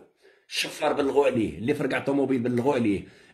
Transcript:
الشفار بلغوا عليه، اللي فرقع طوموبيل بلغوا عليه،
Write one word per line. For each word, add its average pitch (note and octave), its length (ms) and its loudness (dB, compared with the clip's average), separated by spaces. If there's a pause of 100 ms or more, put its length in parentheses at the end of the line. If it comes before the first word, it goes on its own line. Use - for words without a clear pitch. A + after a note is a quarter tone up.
(480)
الشفار - 440 -2
بلغوا C#3 340 2
عليه، G#2 320 0
اللي B2 160 -2
فرقع C3 240 -2
طوموبيل C3+ 400 0
بلغوا B2 360 0
عليه، G#2+ 340 0 (240)